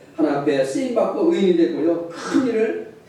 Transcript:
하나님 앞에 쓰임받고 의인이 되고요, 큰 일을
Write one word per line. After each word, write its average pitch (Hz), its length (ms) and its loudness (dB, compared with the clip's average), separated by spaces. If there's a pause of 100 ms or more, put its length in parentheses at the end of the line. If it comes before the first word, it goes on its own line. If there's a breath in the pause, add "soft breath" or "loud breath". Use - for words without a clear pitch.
(160)
하나님 147 220 0
앞에 139 260 0
쓰임받고 220 680 0
의인이 185 220 4
되고요, 160 520 0
큰 - 380 -2
일을 - 480 -2 (140)